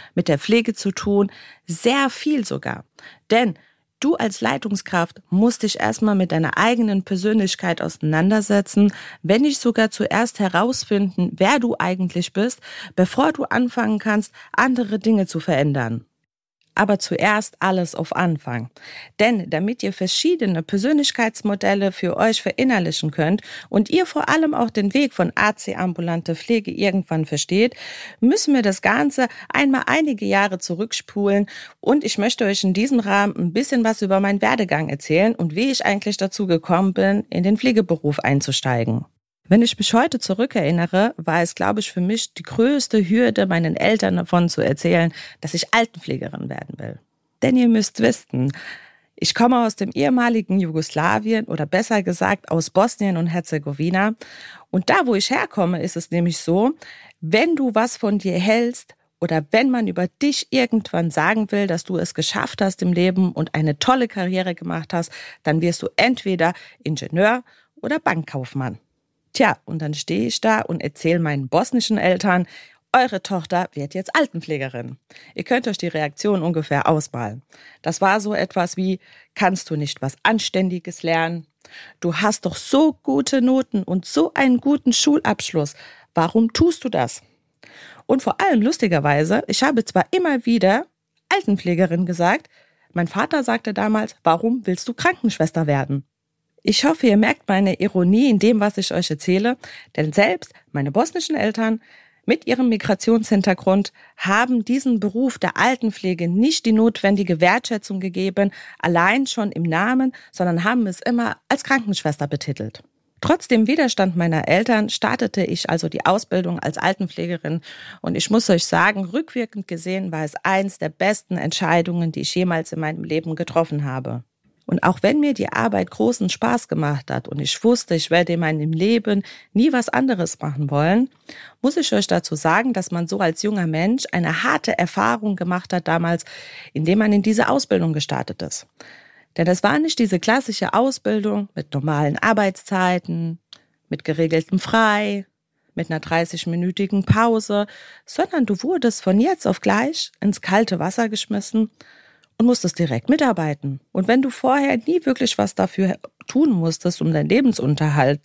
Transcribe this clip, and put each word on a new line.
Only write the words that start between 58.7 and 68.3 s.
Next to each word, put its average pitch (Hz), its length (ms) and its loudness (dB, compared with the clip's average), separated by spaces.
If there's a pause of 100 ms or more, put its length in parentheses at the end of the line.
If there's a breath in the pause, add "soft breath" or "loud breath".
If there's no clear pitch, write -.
oder 160 320 0
wenn 240 180 4
man 233 200 0
über 180 180 -2 (160)
dich 285 280 0
irgendwann 208 600 0
sagen 196 400 0
will, 202 160 0
dass 170 160 -4
du 185 140 -6
es 170 180 -4
geschafft - 480 -4
hast 190 200 -2
im 180 100 0
Leben 180 400 2
und - 240 -4
eine 151 240 0
tolle 254 260 2
Karriere 185 480 -4
gemacht 170 380 -8
hast, 170 180 -4 (320 loud breath)
dann 156 180 2
wirst 170 220 0
du - 140 -6
entweder 185 560 2 (320 loud breath)
Ingenieur 190 580 0 (400 soft breath)
oder 302 160 -2
Bankkaufmann. 135 800 -4 (540)